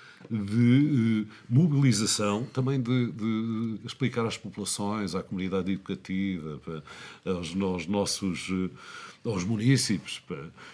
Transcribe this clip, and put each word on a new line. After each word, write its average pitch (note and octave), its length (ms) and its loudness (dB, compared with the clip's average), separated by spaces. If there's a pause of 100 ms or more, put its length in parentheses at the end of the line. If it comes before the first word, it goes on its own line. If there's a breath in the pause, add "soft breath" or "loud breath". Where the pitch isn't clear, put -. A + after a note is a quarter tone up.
(300 loud breath)
de, A2+ 960 4
eh, - 60 -18 (160 loud breath)
mobilização, A#2+ 920 4 (100)
também C3+ 280 0
de, A#2+ 300 0
de A2+ 720 -2
explicar A#2+ 400 -2
às G#2+ 120 -4
populações, G2+ 800 -4
à F#2 60 -2
comunidade F#2 500 -2
educativa, F#2+ 920 -4
pa-, D#2 180 -8 (460 loud breath)
aos, F2 300 -4
aos F#2 280 0
nossos, F#2+ 640 -2
eh, F#2 180 0 (600 loud breath)
aos F#2 140 -2
munícipes, A2+ 760 2
pa-, - 160 -10 (380 loud breath)